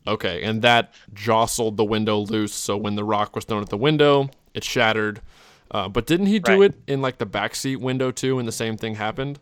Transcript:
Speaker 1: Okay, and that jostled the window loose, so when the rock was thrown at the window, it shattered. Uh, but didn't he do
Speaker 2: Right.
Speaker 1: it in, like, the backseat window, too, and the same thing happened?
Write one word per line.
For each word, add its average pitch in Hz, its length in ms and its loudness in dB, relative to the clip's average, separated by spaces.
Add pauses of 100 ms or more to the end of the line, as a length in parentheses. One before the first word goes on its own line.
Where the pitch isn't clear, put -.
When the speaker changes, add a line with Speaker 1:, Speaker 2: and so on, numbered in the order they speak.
Speaker 1:
Okay, 101 360 -4
and 110 200 -2
that 120 300 4 (220)
jostled 110 600 0
the 110 80 2
window 107 340 0
loose, 104 340 -2
so - 240 -4
when 104 200 -4
the 104 80 -4
rock 104 300 -2
was 110 100 -6
thrown 104 180 -4
at 98 80 -10
the 104 60 -4
window, 143 540 4 (220)
it 107 120 -10
shattered. 110 560 0 (500)
Uh, 98 180 -4
but 110 180 -2
didn't 175 200 2
he 208 120 4
do 196 220 4
Speaker 2:
Right. 202 100 8
Speaker 1:
it - 40 -12 (120)
in, 139 140 -2
like, 131 180 -4
the 113 80 -4
backseat 107 520 -4
window, 131 320 -2
too, 131 280 -2
and 120 80 -4
the 120 60 -6
same 113 240 -4
thing 110 200 -6
happened? 120 460 -6